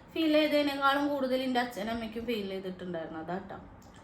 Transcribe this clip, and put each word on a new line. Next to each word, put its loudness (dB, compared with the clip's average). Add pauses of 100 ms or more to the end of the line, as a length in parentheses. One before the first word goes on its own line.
(140)
ഫീൽ 4
ചെയ്തതിനേക്കാളും 4
കൂടുതൽ 0
എൻ്റെ 2
അച്ഛനും -4
അമ്മയ്ക്കും -6
ഫീൽ -2
ചെയ്തിട്ടുണ്ടായിരുന്നു, -6
അതാട്ടോ. -6 (460)